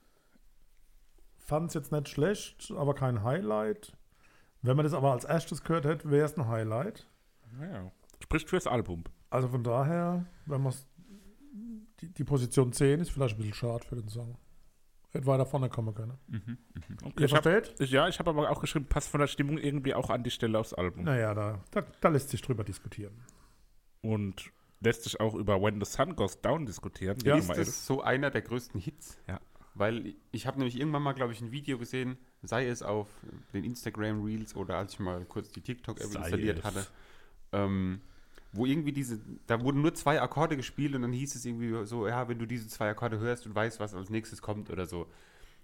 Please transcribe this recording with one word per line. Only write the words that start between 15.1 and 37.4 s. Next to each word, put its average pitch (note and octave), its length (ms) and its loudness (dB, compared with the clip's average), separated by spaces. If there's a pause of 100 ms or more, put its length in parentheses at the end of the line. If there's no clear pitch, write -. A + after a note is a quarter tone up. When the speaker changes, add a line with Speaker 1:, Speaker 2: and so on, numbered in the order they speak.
Speaker 1:
Hätte C#3 140 -4
weiter C3+ 200 6
vorne C3 240 0
kommen A2 260 -4
können. A2+ 220 -8 (100)
Speaker 3:
Mhm, A2+ 300 -6 (160)
mhm. - 300 -12
Speaker 2:
Okay, C3+ 160 -8
Speaker 1:
Ihr D3+ 80 6
Speaker 2:
ich C3 60 4
hab, D#3 100 8
Speaker 1:
versteht? G3 360 4
Speaker 2:
ich, C3 120 2
ja, D3 180 8
ich - 100 -4
hab E3+ 80 2
aber D3+ 220 2
auch D3 100 2
geschrieben, C#3+ 300 0
passt - 200 2
von D3 120 2
der C#3+ 60 6
Stimmung C#3+ 300 0
irgendwie C#3+ 360 0
auch - 160 0
an A#2+ 140 2
die B2 80 0
Stelle A2 280 2
aufs - 140 -2
Album. F#2 320 0
Speaker 1:
Naja, A#2 280 2
da, G#2 380 -2
da, G3 120 0 (180)
da F3+ 80 8
lässt D3 200 4
sich A#2 120 -2
drüber A2 240 -2
diskutieren. G2+ 480 -10 (880)
Speaker 2:
Und G#2 500 -2 (300)
lässt A2+ 220 4
sich - 180 -6
auch A2 120 4
über G2+ 280 4
When G#2 220 4
the - 60 -4
Sun E3+ 280 0
Goes - 240 0
Down C#3+ 240 0
diskutieren. F#2+ 580 -4
Speaker 1:
Ja. C#3 120 8
Speaker 2:
Lied D#3 80 6
Speaker 3:
Ist F2+ 40 0
Speaker 2:
Nummer E2 120 0
Speaker 3:
das - 100 2
Speaker 2:
elf. - 80 -4
Speaker 3:
so - 240 0
einer C3+ 300 2
der A2 100 0
größten A#2 400 -6
Hits? - 360 -12 (100)
Speaker 2:
Ja. F#2 120 -6 (340)
Speaker 3:
Weil G#2+ 420 0 (160)
ich A2+ 160 -6
hab C3 100 -2
nämlich B2 200 0
irgendwann D3 260 0
mal, C#3 100 0
glaub B2+ 180 0
ich, G#2+ 100 -10
ein A2+ 100 -8
Video C#3+ 260 -4
gesehen, B2+ 400 -4 (240)
sei A#2+ 260 0
es B2 160 -4
auf G#2 240 -2 (460)
den G2 100 -2
Instagram G#2+ 600 -2
Reels G#2+ 320 -4
oder F#2 220 -2
als G2 160 -4
ich - 60 -14
mal F2+ 260 -2
kurz - 240 -8
die - 120 -14
TikTok-App A#2 460 -8
Speaker 2:
Sei G2+ 120 -6
Speaker 3:
installiert F2+ 400 0
Speaker 2:
es. - 60 -8
Speaker 3:
hatte, G2 220 -2 (640)